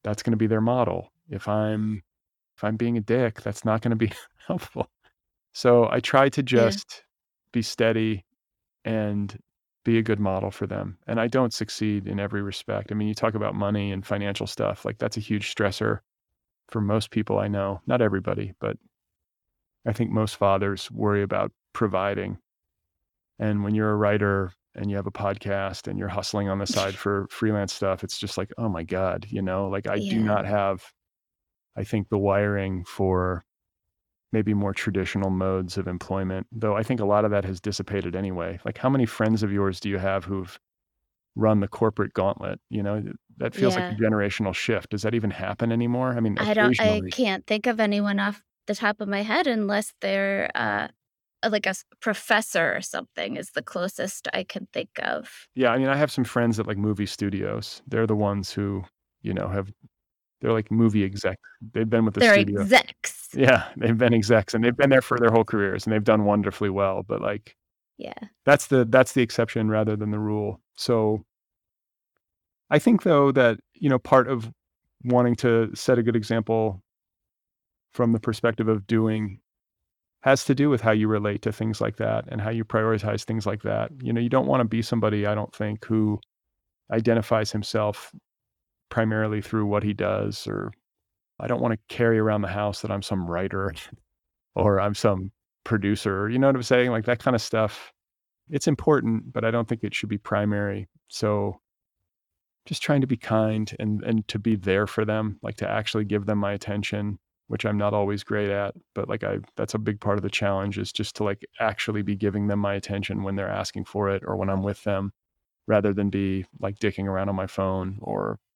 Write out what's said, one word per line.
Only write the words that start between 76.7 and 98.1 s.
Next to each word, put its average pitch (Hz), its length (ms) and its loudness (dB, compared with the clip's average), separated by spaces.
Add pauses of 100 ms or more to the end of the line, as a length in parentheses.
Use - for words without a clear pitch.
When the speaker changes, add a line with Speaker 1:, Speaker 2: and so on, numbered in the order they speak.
Speaker 1:
from 117 200 2
the 113 80 2
perspective 110 480 0
of 107 200 0
doing 110 520 0 (840)
has 135 220 4
to 139 100 4
do 139 140 4
with 127 120 2
how 110 100 6
you 107 160 4
relate 104 360 0
to 110 100 0
things 110 280 -4
like 110 160 -2
that 110 320 -2
and 110 120 -6
how 107 100 -4
you 113 140 -2
prioritize 110 600 0
things 110 200 -4
like 107 180 -4
that. 110 280 -2 (120)
You 120 100 -2
know, 117 80 0
you 120 80 0
don't 131 180 2
wanna 131 180 2
be 117 160 -2
somebody, 107 460 0
I 104 80 0
don't 104 200 -6
think, 107 300 -6
who 107 340 2 (720)
identifies 113 600 2
himself 107 640 -4 (760)
primarily 110 520 0
through 107 260 -2
what 104 160 0
he 104 100 0
does, 101 540 -2
or, 104 260 -6 (640)
"I - 80 -6
don't 120 140 -2
wanna 117 160 0 (120)
carry 117 300 2
around 107 240 2
the 92 60 -4
house 101 340 -4
that 107 80 -6
I'm 101 120 -4
some 92 260 -4
writer 92 440 -2 (560)
<laughs> - 260 -20
or 101 260 4
I'm 101 140 0
some 98 360 2 (340)
producer," 101 640 0
you 123 100 0
know 139 80 6
what 139 100 6
I'm 123 60 -2
saying? 123 280 4
Like, 110 140 0
that 123 140 2
kind 127 160 2
of 110 60 0
stuff, - 520 -2 (560)